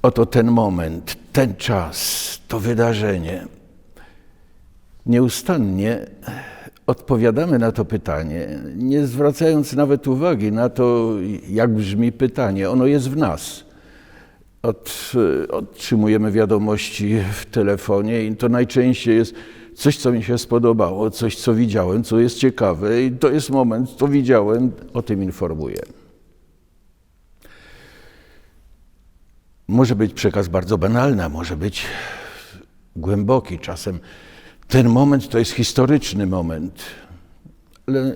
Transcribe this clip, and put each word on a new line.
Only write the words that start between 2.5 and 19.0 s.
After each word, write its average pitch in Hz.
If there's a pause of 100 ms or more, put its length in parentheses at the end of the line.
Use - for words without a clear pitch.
wydarzenie”. 104 (1600)
Nieustannie 117 (800)
odpowiadamy 127
na 113
to 110
pytanie, 78 (160)
nie 135
zwracając 147
nawet 139
uwagi 131
na 117
to, 120 (340)
jak 110
brzmi 107
pytanie. 101
Ono 127
jest 139
w 139
nas. - (1000)
Od-, - (360)
otrzymujemy 107
wiadomości 104 (160)
w -
telefonie 104
i 107
to 120
najczęściej 123